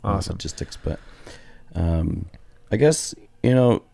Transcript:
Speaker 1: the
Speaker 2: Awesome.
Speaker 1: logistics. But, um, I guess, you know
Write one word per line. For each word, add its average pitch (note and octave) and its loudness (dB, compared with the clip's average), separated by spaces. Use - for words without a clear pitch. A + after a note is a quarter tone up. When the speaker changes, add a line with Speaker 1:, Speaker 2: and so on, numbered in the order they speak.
Speaker 1:
the G2+ -2
Speaker 2:
Awesome. F#2+ -2
Speaker 1:
logistics. - -10
But, - -6
um, E2+ -2
I G#2 0
guess, D3+ 2
you B2 4
know B2 4